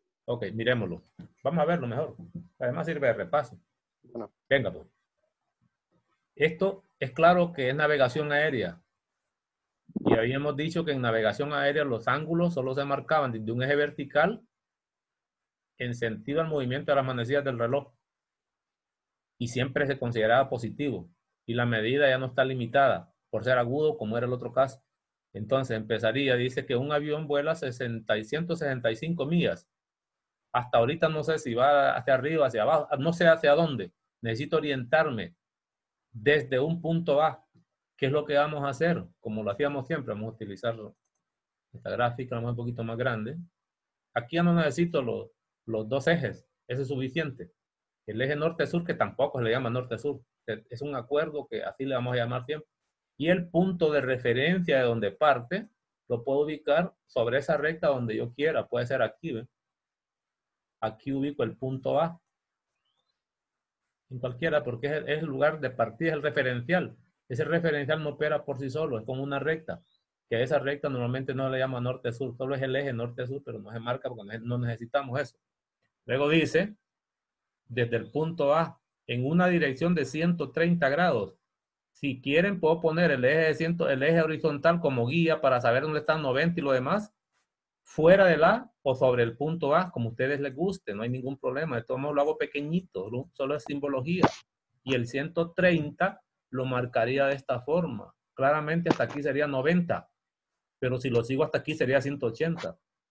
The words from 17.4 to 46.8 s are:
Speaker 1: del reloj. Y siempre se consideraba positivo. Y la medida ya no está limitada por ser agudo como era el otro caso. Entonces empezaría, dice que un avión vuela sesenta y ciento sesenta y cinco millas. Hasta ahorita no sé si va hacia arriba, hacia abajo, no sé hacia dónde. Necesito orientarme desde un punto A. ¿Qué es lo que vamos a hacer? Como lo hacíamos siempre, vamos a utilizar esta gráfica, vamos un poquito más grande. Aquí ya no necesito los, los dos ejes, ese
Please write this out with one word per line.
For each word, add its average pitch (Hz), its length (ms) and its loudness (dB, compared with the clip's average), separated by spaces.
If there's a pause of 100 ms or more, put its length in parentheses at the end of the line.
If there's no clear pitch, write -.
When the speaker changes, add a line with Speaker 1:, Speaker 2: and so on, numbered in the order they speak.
Speaker 1:
del 127 140 -4
reloj. 127 340 -2 (1500)
Y 120 100 -6
siempre 135 380 -2
se 135 120 -2
consideraba 120 500 2
positivo. 120 600 -6 (360)
Y 117 80 -4
la 123 120 0
medida 120 420 2
ya 127 100 2
no 131 80 -4
está 131 180 0
limitada 127 680 2 (180)
por 107 140 -4
ser 127 140 4
agudo 143 380 0
como 110 200 -4
era 123 100 -2
el 123 60 -2
otro 120 200 -8
caso. 131 300 0 (520)
Entonces 117 420 0
empezaría, 113 600 0
dice 127 300 -2
que 123 100 0
un 143 160 -2
avión 147 360 -2
vuela 147 260 0
sesenta 120 640 -4
y 107 60 -6
ciento 165 320 -4
sesenta 131 340 -2
y 113 60 -2
cinco 160 300 -4
millas. 147 420 0 (840)
Hasta 123 240 2
ahorita 156 320 2
no 156 120 -4
sé 156 160 -2
si 131 140 -6
va 139 420 4
hacia 131 200 2
arriba, 143 320 2
hacia 117 160 0
abajo, 147 260 2 (100)
no 160 140 0
sé 170 160 4
hacia 156 260 6
dónde. 139 380 0 (300)
Necesito 113 340 -2
orientarme 135 800 0 (760)
desde 131 480 2
un 165 220 0
punto 160 420 2
A. - 240 0 (520)
¿Qué 139 80 0
es 131 60 2
lo 147 120 2
que 147 100 -4
vamos 147 300 2
a 139 60 0
hacer? 170 340 0 (160)
Como 110 220 -6
lo 101 80 -2
hacíamos 143 360 -2
siempre, 131 280 -4
vamos 110 180 -6
a - 20 -16
utilizar 110 400 -6 (1000)
esta 117 160 -10
gráfica, 120 460 -2
vamos 117 160 -4
un 117 40 -4
poquito 120 260 -6
más 113 140 -6
grande. 120 400 -4 (800)
Aquí 120 220 -4
ya 170 60 4
no 175 120 6
necesito 165 480 2
los, 104 260 -4 (380)
los 110 220 -4
dos 131 180 0
ejes, 135 420 0 (200)
ese 131 140 -4